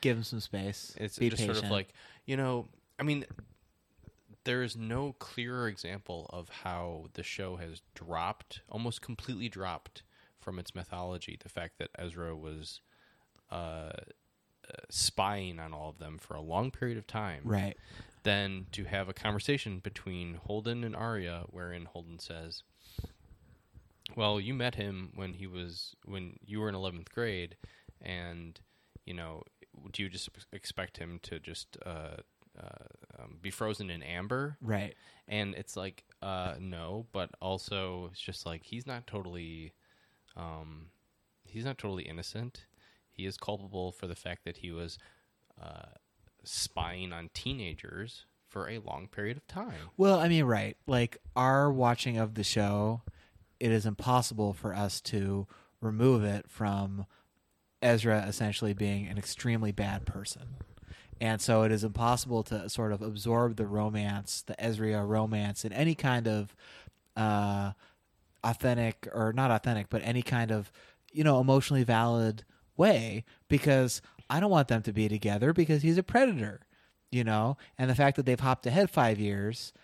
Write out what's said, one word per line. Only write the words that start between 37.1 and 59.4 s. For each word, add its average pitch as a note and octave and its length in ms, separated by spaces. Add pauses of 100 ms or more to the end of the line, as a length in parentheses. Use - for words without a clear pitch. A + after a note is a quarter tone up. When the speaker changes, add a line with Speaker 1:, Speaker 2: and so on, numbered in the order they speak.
Speaker 2:
but F2+ 180 (100)
also F#2 720
it's - 80
just - 260
like, E2 180
he's A#2+ 220
not A#2+ 220
totally, E2+ 640 (640)
um, D#2+ 540 (540)
he's A2 200
not C3 140
totally F#2+ 260
innocent. A2 600 (440)
He F#2+ 160
is G2 100
culpable G2 560
for - 140
the F2 100
fact - 280
that E2+ 140
he F2 120
was, E2 280 (600)
uh, - 260 (580)
spying F2+ 680
on E2+ 220
teenagers G#2+ 920 (220)
for F#2 200
a A2+ 100
long F2+ 280
period G#2 300
of D3 100
time. D3+ 500
Speaker 1:
Well, F#3+ 220
I E3 100
mean, E3 160
right. G#2+ 320 (100)
Like, A#2+ 320 (180)
our C3+ 340
watching B2 480
of A2 160
the G#2+ 80
show, G#2 600 (580)
it A#2 100
is A2 160
impossible A2 680
for F#2+ 200
us G2+ 280
to G2 440 (340)
remove A2 440
it G2+ 260
from G2 560 (720)
Ezra A2+ 460
essentially G#2 460
being G2+ 340
an F#2+ 120
extremely A2 540